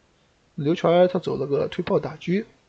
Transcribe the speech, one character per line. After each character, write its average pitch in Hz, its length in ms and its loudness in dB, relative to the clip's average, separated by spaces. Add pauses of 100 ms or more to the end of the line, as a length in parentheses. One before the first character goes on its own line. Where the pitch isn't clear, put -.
(540)
刘 151 220 -2
全 170 160 2
儿 180 160 6
他 180 100 -2
走 139 200 -4
了 131 100 -4
个 139 200 0
推 - 160 -8
炮 196 160 0
打 147 180 -6
车 190 260 -2 (260)